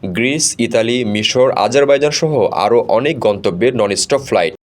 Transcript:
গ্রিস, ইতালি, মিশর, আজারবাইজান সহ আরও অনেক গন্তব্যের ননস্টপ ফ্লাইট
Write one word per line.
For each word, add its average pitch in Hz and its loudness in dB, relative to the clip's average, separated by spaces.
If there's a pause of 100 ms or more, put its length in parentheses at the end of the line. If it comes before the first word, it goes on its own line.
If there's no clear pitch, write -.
(160)
গ্রিস, 131 -2 (200)
ইতালি, 117 0 (160)
মিশর, 127 0 (180)
আজারবাইজান 143 2
সহ 156 0 (320)
আরও 117 4 (180)
অনেক 143 0 (100)
গন্তব্যের 101 0
ননস্টপ 104 -2
ফ্লাইট 107 0